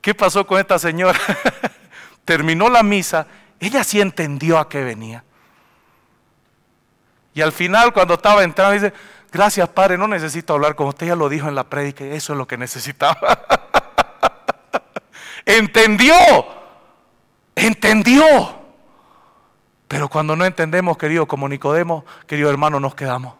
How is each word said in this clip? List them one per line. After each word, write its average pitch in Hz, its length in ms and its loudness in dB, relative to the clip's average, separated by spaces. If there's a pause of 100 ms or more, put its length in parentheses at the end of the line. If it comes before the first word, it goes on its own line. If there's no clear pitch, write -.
¿Qué 208 140 -2
pasó 196 300 0
con 190 140 0
esta 185 200 0
señora? 170 400 0 (520)
<laughs> - 540 -20
Terminó 165 440 0
la 240 140 4
misa, 190 440 -2 (320)
ella 226 240 -2
sí 208 180 0
entendió 160 560 -2
a 151 100 0
qué 143 160 -8
venía. 113 400 -12 (2000)
Y 151 80 -6
al 156 100 0
final, 208 420 0
cuando 175 220 2
estaba 208 280 4
entrando, 190 300 2
dice: 202 200 -2 (380)
"Gracias, 190 380 0
padre, 190 280 0
no 202 100 -2
necesito 165 460 -6
hablar 147 220 0
con 143 120 -4
usted, 139 200 -8
ya 175 80 0
lo 151 140 0
dijo 147 180 -6
en 143 80 -6
la 131 100 -6
prédica, 139 380 -8
eso 143 300 -10
es 143 40 -6
lo 131 100 -8
que 123 100 -10
necesitaba". 135 640 -6
<laughs> - 180 -2 (2000)
Entendió 226 720 4 (1500)
entendió. 220 640 4 (1600)
Pero 143 220 -6
cuando 151 260 -2
no 175 100 0
entendemos, 175 520 -2
querido, 156 300 -2
como 139 200 -6
Nicodemo, 151 580 -4 (200)
querido 147 240 -2
hermano, 143 300 0
nos 139 160 -6
quedamos. 127 440 -10